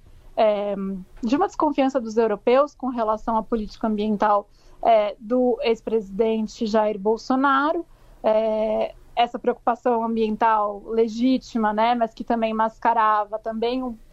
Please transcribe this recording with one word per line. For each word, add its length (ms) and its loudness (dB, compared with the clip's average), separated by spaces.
é, 380 2
de 140 0
uma 100 2
desconfiança 540 0
dos 160 -8
europeus 580 2
com 140 -8
relação 480 -2
à 80 0
política 420 -4
ambiental, 640 0
é, 360 4
do 420 0
ex-presidente 1040 -2
Jair 320 2
Bolsonaro. 880 0
É, 640 0
essa 240 0
preocupação 680 0
ambiental 840 0
legítima, 840 0
né, 220 2
mas 180 0
que 120 -14
também 280 0
mascarava, 840 0
também 460 -4
um, 120 -8